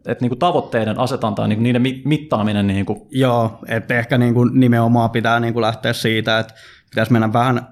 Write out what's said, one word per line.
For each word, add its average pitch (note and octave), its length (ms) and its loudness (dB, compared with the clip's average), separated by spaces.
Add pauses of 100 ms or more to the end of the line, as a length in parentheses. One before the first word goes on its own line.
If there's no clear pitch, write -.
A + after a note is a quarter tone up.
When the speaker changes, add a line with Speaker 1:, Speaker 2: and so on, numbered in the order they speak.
Speaker 1:
et - 140 -4
niinku B2 160 -2
tavoitteiden A#2 600 -2
asetantaa, A2 480 -2
niinku G#2+ 160 0
niiden A#2+ 200 2
mi-, C3 220 -2
mittaaminen G#2+ 600 0
niinku G2 440 -4
Speaker 2:
Joo, A#2+ 560 0
et A2+ 240 -4
ehkä A#2+ 280 0
niinku A#2+ 260 2
nimenomaan A#2+ 680 4
pitää A#2 300 0
niinku A#2 200 -2
lähteä A2+ 320 -2
siitä, A2 460 -2
että A2 160 -6 (360)
pitäisi A2+ 220 0
mennä A2 200 2
vähän A#2+ 400 0